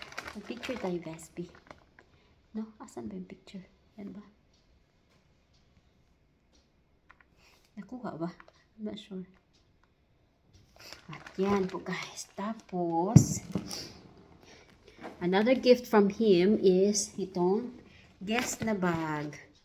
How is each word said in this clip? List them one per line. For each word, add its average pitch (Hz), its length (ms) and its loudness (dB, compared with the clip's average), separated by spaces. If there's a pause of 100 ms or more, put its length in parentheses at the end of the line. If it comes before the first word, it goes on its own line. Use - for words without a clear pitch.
(380)
Mag-picture 233 400 -10
tayo, 180 240 -6
guys, 160 320 -16
B. 175 160 -12 (1040)
No? 220 240 -10
Asan 233 320 -14
ba 190 80 -12
yung 185 80 -12
picture? 185 400 -20 (320)
Yan 196 160 -14
ba? 202 80 -16 (3500)
Nakuha 208 480 -10
ba? 175 80 -4 (480)
I'm 214 80 -8
not 208 160 -10
sure. 185 240 -12 (1900)
At - 120 -18 (120)
yan 196 320 2
po, 175 160 -10
guys. - 480 -10
Tapos, 190 1120 2 (1800)
another 190 320 4
gift 247 320 6
from 202 240 6
him 196 560 6
is 196 560 4
itong 185 560 0 (480)
guest 226 400 -4
na 220 80 0
bag. 165 640 -2 (280)